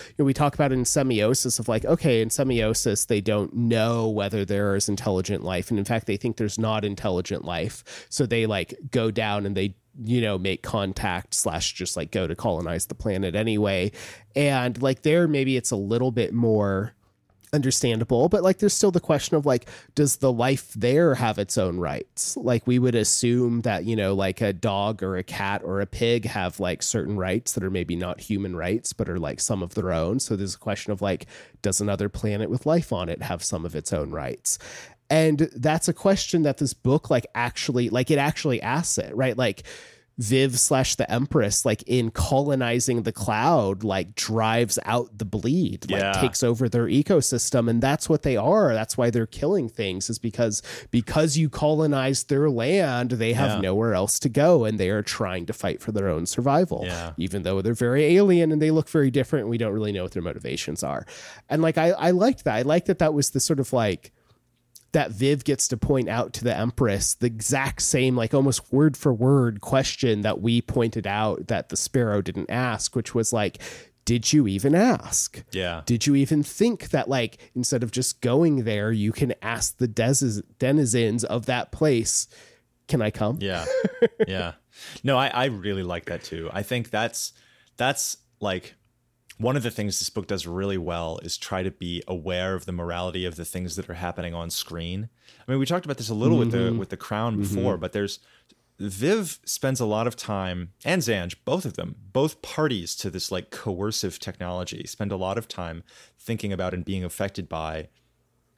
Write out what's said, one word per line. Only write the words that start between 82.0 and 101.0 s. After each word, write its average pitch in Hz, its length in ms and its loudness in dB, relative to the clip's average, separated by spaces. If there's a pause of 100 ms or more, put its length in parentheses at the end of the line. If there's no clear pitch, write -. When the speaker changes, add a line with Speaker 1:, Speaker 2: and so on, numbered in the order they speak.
Speaker 1:
'Can 131 140 0
I 107 100 0
come?'" 113 300 -2
Speaker 2:
Yeah. 92 240 -4 (300)
Speaker 1:
<laughs> - 320 2
Speaker 2:
Yeah. 90 260 -4 (500)
No, 131 140 2
I, 135 100 4
I 123 180 0
really 98 380 -4
like 87 220 -6
that 85 180 -8
too. 82 300 -8
I 101 100 -4
think 120 260 -6
that's, - 440 -4 (440)
that's, - 400 -2 (220)
like, 95 360 -6 (640)
one 123 200 0
of 117 60 -4
the 117 80 -4
things 104 280 -4
this - 100 -6
book 98 180 -8
does 90 200 -4
really 95 300 -2
well 85 460 -4
is 85 140 -8
try 92 260 -6
to 95 80 -4
be 87 360 -8
aware 92 480 -4
of 87 100 -10
the 95 80 -8
morality 90 520 -6
of 82 120 -8
the 87 80 -8
things 90 320 -8
that 92 120 -8
are 87 40 -10
happening 87 400 -8
on 85 160 -8
screen. 85 600 -8 (380)
I 127 40 -4
mean, 135 80 0
we 135 60 0
talked 170 200 -2
about 147 120 -6
this 110 120 -8
a 113 40 -4
little 117 240 4
with 117 140 2
the, 120 60 0
Speaker 1:
Mm-hmm. 117 200 0
Speaker 2:
with 95 120 -6
the - 80 -10
Crown 110 400 -4
before, 101 360 0
Speaker 1:
Mm-hmm. 85 80 -6
Speaker 2:
but 90 120 -6
there's, 101 260 -4 (600)
Viv 143 680 -2
spends 131 360 -2
a 117 40 0
lot 107 220 0
of 120 80 -6
time, 92 560 -6 (140)
and 170 160 0